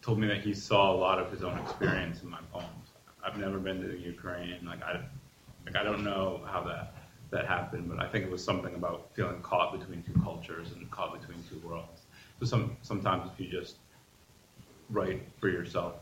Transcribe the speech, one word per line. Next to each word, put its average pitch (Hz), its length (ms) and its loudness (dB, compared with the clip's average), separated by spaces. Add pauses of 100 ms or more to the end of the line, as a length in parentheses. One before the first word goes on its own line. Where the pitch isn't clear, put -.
told 107 160 2
me 107 80 4
that 101 140 4
he 104 140 0
saw 98 380 8
a 90 40 6
lot 92 220 6
of 90 120 0
his 95 140 -4
own 87 140 0
experience 92 640 2
in 87 80 -10
my 82 80 -10 (140)
poems. 87 140 -6 (580)
I've 98 140 -2
never 98 200 0
been 95 240 -2
to 92 60 -4
the 90 100 -6
Ukraine. 87 640 -6
Like, 85 180 -8
I, 87 180 -2 (680)
like, 98 100 -4
I 101 60 2
don't 104 220 2
know 95 420 0
how 95 160 -2
that, 85 320 -4 (360)
that 92 160 0
happened, 87 440 -2
but 85 120 -4
I 90 60 -2
think 98 160 0
it 92 60 -4
was 90 140 -4
something 90 300 0
about 85 400 -4
feeling 87 280 0
caught 92 360 4
between 87 240 -8
two - 200 4
cultures 85 500 -6
and 85 180 -12
caught 90 300 -4
between 85 300 -12
two 80 160 -10
worlds. 82 360 -8 (380)
So 123 60 0
some, - 360 4
sometimes 92 500 0
if - 80 -16
you 92 100 -4
just 90 260 -6 (1120)
write 95 340 0 (180)
for 104 100 4
yourself 87 520 0